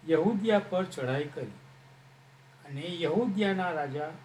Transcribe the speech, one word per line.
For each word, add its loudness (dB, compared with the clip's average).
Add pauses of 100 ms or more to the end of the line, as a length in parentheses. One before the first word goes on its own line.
યહૂદિયા 4
પર 0
ચઢાઈ -2
કરી -8 (1120)
અને -8
યહૂદિયાના 2
રાજા -4 (140)